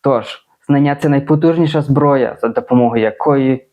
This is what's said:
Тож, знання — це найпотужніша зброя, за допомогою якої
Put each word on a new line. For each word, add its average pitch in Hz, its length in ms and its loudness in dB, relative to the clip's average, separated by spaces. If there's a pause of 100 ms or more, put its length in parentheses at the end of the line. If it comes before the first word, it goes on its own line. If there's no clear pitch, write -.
Тож, - 440 -4 (220)
знання — 143 340 2
це 156 80 0
найпотужніша 151 720 0
зброя, 139 600 0
за 117 60 -2
допомогою 117 560 0
якої 131 680 0